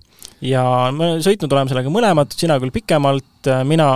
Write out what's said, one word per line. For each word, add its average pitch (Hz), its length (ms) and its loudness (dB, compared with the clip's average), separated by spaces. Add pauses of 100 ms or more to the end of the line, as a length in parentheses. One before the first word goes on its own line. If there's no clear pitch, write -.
(460)
Ja 127 480 0
me 165 300 -2
sõitnud 160 320 0
oleme 135 160 0
sellega 127 180 -2
mõlemad, 175 460 0
sina 160 240 0
küll 127 160 -6
pikemalt, 143 720 -2 (180)
mina 156 300 2